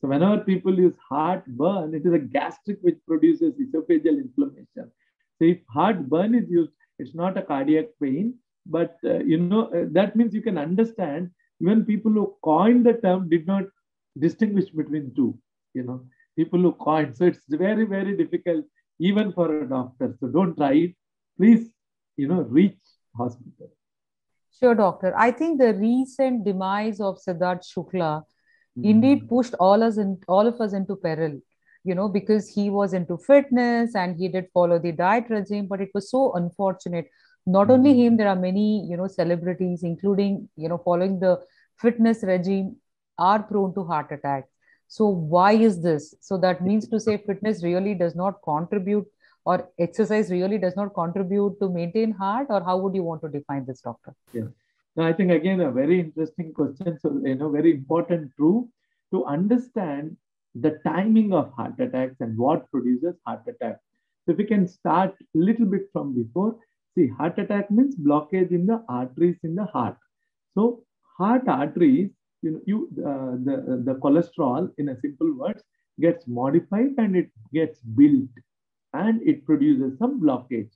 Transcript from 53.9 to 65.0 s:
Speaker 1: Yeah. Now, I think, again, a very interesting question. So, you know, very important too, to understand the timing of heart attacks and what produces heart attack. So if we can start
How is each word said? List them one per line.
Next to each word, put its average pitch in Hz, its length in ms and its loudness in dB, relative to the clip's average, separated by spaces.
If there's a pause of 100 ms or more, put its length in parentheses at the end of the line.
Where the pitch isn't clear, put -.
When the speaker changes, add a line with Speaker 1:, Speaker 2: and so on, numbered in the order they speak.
Speaker 1:
Yeah. 110 140 -6 (500)
Now, 165 80 0
I 165 60 2
think, 180 180 0
again, 180 300 2
a 151 120 0
very 143 280 2
interesting 160 540 -8
question. 156 480 -6
So, 143 200 -4
you 135 140 -2
know, 147 140 -4
very 151 220 2
important 160 640 -2
too, 202 320 0 (440)
to - 120 -2
understand 165 880 -4 (400)
the 151 300 -2
timing 202 480 2
of 151 180 0
heart - 280 -10
attacks 127 420 -4
and 113 160 -6
what 143 340 0
produces 127 420 -2 (140)
heart 113 180 -10
attack. 120 320 -10 (480)
So 175 60 -2
if 156 60 0
we 214 80 0
can 202 240 2
start 180 500 0